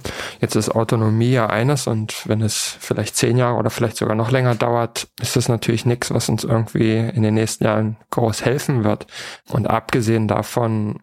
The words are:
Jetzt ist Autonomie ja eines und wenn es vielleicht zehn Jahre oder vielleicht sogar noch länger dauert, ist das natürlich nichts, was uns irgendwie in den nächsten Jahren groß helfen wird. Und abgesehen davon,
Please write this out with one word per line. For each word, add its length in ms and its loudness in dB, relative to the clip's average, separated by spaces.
Jetzt 140 -2
ist 140 2
Autonomie 600 2
ja 160 2
eines 380 0
und 420 -4
wenn 140 0
es 380 -2
vielleicht 360 -4
zehn 220 4
Jahre 200 2
oder 120 0
vielleicht 260 -2
sogar 200 0
noch 160 0
länger 240 2
dauert, 520 -2
ist 140 -4
das 120 2
natürlich 380 0
nichts, 260 0
was 160 0
uns 160 -2
irgendwie 540 2
in 240 0
den 140 4
nächsten 280 0
Jahren 320 0
groß 340 0
helfen 400 0
wird. 220 0
Und 200 -2
abgesehen 600 0
davon, 760 -2